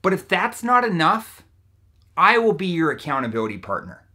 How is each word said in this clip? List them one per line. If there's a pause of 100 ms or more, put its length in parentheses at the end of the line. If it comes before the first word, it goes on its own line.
But
if
that's
not
enough, (720)
I
will
be
your
accountability
partner. (120)